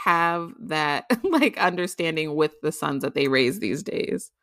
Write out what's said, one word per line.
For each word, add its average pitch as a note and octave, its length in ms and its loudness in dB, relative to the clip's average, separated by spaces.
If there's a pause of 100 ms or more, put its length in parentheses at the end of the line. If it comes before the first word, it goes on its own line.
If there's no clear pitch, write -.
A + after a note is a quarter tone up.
have E3+ 560 0
that, D3+ 500 -2
<laughs> A#3+ 140 0
like, D#4 340 2
understanding E3+ 800 -2
with D3+ 260 2
the D3+ 100 -2
sons C#3+ 320 -4
that C3+ 120 -2
they C#3+ 120 4
raise C3 320 2
these B2 240 -4
days. - 480 -4 (120)